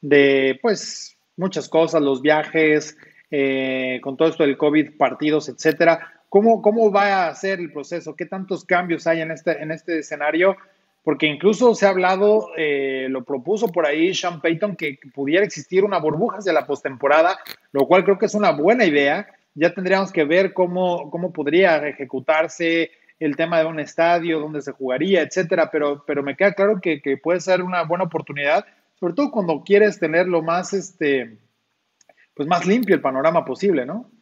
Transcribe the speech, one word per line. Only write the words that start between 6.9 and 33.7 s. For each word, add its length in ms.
va 360
a 80
ser 240
el 120
proceso? 440
¿Qué 100
tantos 400
cambios 420
hay 140
en 100
este, 300
en 100
este 280
escenario? 580
Porque 240
incluso 480
se 100
ha 40
hablado, 580
eh, 520
lo 160
propuso 420
por 180
ahí 300
Sean 240
Payton, 380
que 200
pudiera 300
existir 400
una 160
burbuja 380
hacia 160
la 120
postemporada, 720
lo 140
cual 180
creo 120
que 80
es 80
una 180
buena 340
idea. 420
Ya 200
tendríamos 400
que 100
ver 300
cómo, 580
cómo 220
podría 520
ejecutarse 1040
el 160
tema 240
de 60
un 160
estadio, 580
dónde 220
se 100
jugaría, 500
etcétera, 500
pero, 360
pero 160
me 140
queda 160
claro 280
que, 200
que 160
puede 240
ser 200
una 220
buena 220
oportunidad, 600
sobre 160
todo 160
cuando 320
quieres 380
tener 280
lo 140
más, 320
este, 640
pues, 140
más 180
limpio 300
el 60
panorama 420
posible, 420